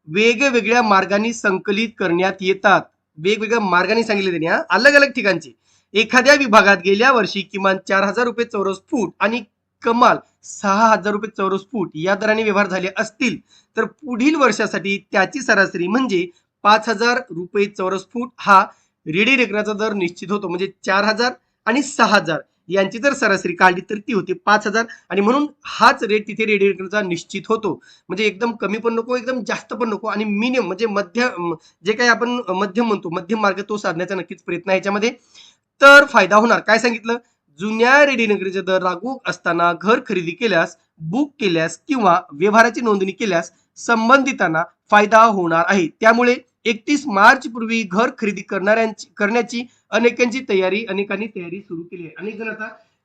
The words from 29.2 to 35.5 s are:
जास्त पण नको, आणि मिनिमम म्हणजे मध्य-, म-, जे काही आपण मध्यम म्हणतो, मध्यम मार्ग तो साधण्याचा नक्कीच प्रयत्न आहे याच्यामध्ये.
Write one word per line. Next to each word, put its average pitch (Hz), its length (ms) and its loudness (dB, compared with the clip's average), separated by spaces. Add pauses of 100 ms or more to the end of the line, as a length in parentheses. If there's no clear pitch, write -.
जास्त - 300 -8
पण 233 160 -4
नको, 214 180 -6
आणि 208 160 -4
मिनिमम 220 440 -2
म्हणजे 214 180 -4
मध्य-, 208 440 -2 (100)
म-, 170 140 -4 (320)
जे 214 80 0
काही 240 160 0
आपण 240 400 -2
मध्यम 196 380 -2
म्हणतो, 190 220 -4
मध्यम 185 320 -6
मार्ग 196 280 -2
तो 214 80 -4
साधण्याचा 185 380 -6
नक्कीच 180 280 -10
प्रयत्न 175 260 -6
आहे 190 100 4
याच्यामध्ये. 202 300 -2 (720)